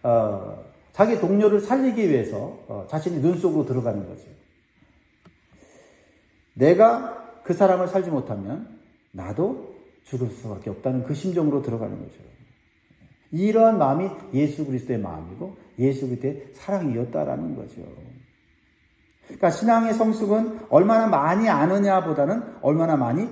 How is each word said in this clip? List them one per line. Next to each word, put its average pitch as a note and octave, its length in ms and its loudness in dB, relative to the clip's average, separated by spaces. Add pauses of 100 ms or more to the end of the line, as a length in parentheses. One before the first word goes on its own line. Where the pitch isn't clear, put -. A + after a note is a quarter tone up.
어, G#2 600 0 (280)
자기 A3 280 2
동료를 G3+ 400 4
살리기 A#3 500 0
위해서, G#2 560 -2
어, G2+ 240 -10
자신이 D#3 320 -4
눈 E3+ 160 2
속으로 D#3 260 0
들어가는 A2+ 440 -4
거죠. - 160 -18 (2250)
내가 F#3 920 4
그 E3+ 100 -2
사람을 F3+ 320 4
살지 F3+ 240 -2
못하면 A#2+ 720 -8 (320)
나도 D3 640 -6 (260)
죽을 B2+ 260 -6
수밖에 G#2+ 400 -12
없다는 B2+ 360 -4
그 D3+ 100 -6
심정으로 D3+ 480 0
들어가는 A2 340 -6
거죠. - 220 -16 (1120)
이러한 G#3+ 480 4
마음이 D#3 300 2 (260)
예수 C#3+ 320 0
그리스도의 B2+ 320 -4
마음이고 F2+ 560 -10 (240)
예수 C3 280 0
그리스도의 C3 460 -6
사랑이었다라는 D3+ 1000 -4
거죠. - 260 -14 (1400)
그러니까 - 260 0
신앙의 A3+ 440 2
성숙은 A3 640 0 (100)
얼마나 A3 380 6
많이 F3+ 420 2
아느냐보다는 F3+ 960 2 (180)
얼마나 D#3+ 360 2
많이 C3+ 360 0